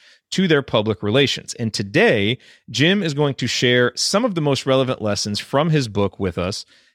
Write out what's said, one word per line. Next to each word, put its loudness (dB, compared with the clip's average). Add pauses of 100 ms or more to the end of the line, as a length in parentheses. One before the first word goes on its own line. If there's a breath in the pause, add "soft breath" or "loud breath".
(320 soft breath)
to 0
their 4
public -2
relations. 0
And -6
today, 0 (320 soft breath)
Jim 0
is -4
going 0
to -4
share 2
some 0
of -4
the -2
most 0
relevant 0
lessons -4
from 0
his 2
book -2
with -4
us -4 (300 soft breath)